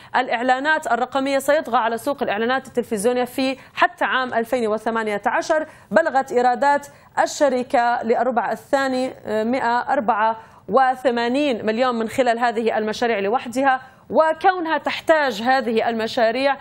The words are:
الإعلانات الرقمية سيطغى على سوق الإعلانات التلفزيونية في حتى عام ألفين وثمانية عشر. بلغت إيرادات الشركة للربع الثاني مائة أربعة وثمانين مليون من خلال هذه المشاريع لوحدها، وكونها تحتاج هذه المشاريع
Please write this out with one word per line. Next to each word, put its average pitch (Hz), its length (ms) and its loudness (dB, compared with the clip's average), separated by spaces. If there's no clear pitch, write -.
الإعلانات 254 760 0
الرقمية 269 460 0
سيطغى 285 380 0
على 226 220 0
سوق 277 240 -4
الإعلانات 233 440 -2
التلفزيونية 240 580 -2
في 262 320 -2
حتى - 300 0
عام 240 300 -2
ألفين 226 340 -2
وثمانية 220 580 -2
عشر. 311 400 0
بلغت 269 420 2
إيرادات 254 540 2
الشركة 247 800 0
للربع 226 500 0
الثاني 262 600 -2
مائة 233 680 0
أربعة 220 440 0
وثمانين 254 1000 0
مليون 240 280 0
من 226 140 -2
خلال 233 300 0
هذه 233 400 0
المشاريع 214 400 -2
لوحدها، 254 640 0
وكونها 320 680 2
تحتاج 277 640 0
هذه 240 460 0
المشاريع 233 720 0